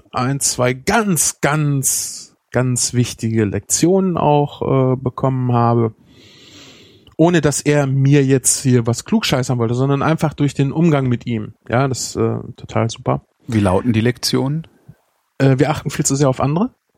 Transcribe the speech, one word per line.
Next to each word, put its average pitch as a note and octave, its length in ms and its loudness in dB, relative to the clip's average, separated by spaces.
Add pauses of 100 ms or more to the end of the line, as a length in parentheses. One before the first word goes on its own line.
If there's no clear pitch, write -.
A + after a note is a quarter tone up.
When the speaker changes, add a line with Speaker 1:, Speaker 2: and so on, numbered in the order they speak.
(120)
Speaker 1:
ein, C3 280 -2
zwei B2+ 340 -2
ganz, G3 680 -2
ganz, C#3+ 920 -2 (160)
ganz B2 420 -2
wichtige A2+ 520 0
Lektionen F3 720 0
auch, D3 440 0
äh, C3 340 0
bekommen B2+ 580 -2
habe. A#2 420 2 (1200)
Ohne E3+ 240 4
dass C#3+ 200 0
er D3 260 2
mir C3+ 380 4
jetzt C3+ 360 2
hier B2 260 2
was - 180 -2
klugscheißern C3 540 0
wollte, A#2 160 0
sondern C3+ 260 0
einfach D#3 320 0
durch C#3+ 220 -2
den C#3 160 0
Umgang D3+ 360 2
mit A#2+ 200 -2
ihm. A2 260 -6 (160)
Ja, C3 180 2
das, - 280 -6
äh, A2+ 240 0 (180)
total A2+ 320 -4
super. C3 360 -4 (220)
Speaker 2:
Wie A2+ 120 0
lauten G2+ 340 2
die A2 80 2
Lektionen? B2+ 640 -2 (680)
Speaker 1:
Äh, C3+ 220 4
wir D3 100 4
achten D3+ 220 -2
viel - 140 -4
zu C#3+ 100 -2
sehr C#3 140 2
auf C3 120 -2
andere. E3 320 0 (240)